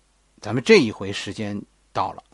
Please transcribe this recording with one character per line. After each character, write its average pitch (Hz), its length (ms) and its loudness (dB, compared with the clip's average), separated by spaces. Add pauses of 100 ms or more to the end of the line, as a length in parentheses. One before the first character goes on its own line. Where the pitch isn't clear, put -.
(400)
咱 110 140 -6
们 127 80 -2
这 220 140 8
一 120 160 4
回 98 200 -10
时 98 220 -10
间 101 260 -8 (320)
到 - 200 -4
了， - 100 -18 (120)